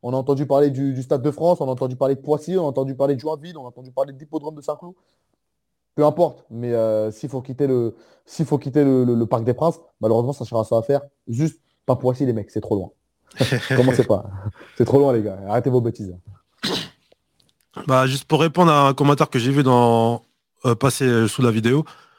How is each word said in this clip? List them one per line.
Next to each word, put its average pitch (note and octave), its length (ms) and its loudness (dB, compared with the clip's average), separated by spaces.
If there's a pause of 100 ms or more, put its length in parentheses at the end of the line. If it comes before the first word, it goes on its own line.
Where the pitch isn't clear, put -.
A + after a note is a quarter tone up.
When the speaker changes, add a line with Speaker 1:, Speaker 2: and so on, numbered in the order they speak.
Speaker 1:
On B2 100 -6
a C3 40 -2
entendu C3+ 300 -2
parler C#3 240 4
du, C3+ 220 -4
du C3 100 -6
Stade C3 180 -2
de C#3+ 100 -2
France, E3+ 300 0
on C#3 60 -4
a C3 40 -4
entendu B2+ 240 -4
parler C3+ 200 0
de C3+ 40 -14
Poissy, D3+ 380 -2
on F3 80 0
a - 20 -2
entendu C3+ 280 -4
parler C#3 200 0
de B2 40 -8
Joinville, D#3 380 -10
on C#3 80 -18
a - 20 -18
entendu B2+ 240 -20
parler C#3 200 -4
de C3+ 80 -20
l'hippodrome D3+ 360 -10
de D3 60 -18
Saint-Cloud. E3 340 -10 (1000)
Peu D3 80 0
importe, D3+ 460 0
mais, A#2+ 240 -6
euh, A2 380 0
s'il C3 180 -12
faut C3 120 -8
quitter C3+ 260 -4
le, B2 280 0 (300)
s'il - 200 -4
faut C#3+ 120 -2
quitter C#3 260 0
le, C3 220 4
le, B2 100 2
le A#2 120 0
Parc A2+ 180 -2
des B2 80 0
Princes, D#3+ 260 -2 (220)
malheureusement, A#2+ 320 2
ça C3 100 -10
sera A2+ 220 -2
ça A#2 120 0
à A2+ 40 2
faire. C#3 200 0 (260)
Juste, D3 340 -4 (240)
pas B2+ 100 2
Poissy, B2+ 300 -2
les B2 80 0
mecs, G#2 160 -6
c'est G#2+ 120 -6
trop A2 140 -4
loin. F#2+ 140 -6 (500)
<laughs> C3 380 -2
Commencez B2+ 260 4
pas. - 220 0 (500)
C'est B2 100 2
trop C3+ 140 4
loin, C#3 140 4
les A2+ 80 0
gars. G2 260 -6
Arrêtez A#2+ 220 -2
vos B2+ 120 2
bêtises. A2 320 -8 (1700)
Speaker 2:
Bah, C3 180 4
juste C3+ 200 -4
pour D3+ 160 2
répondre E3 280 4
à C#3+ 200 6
un C3+ 40 0
commentaire C#3+ 360 2
que C3 100 0
j'ai A#2+ 120 0
vu C#3+ 120 2
dans, A#2 600 4 (420)
euh, A#2+ 100 2
passer, C3+ 300 0
euh, A#2 220 2
sous - 140 -4
la A#2+ 100 4
vidéo. A#2 340 0 (340)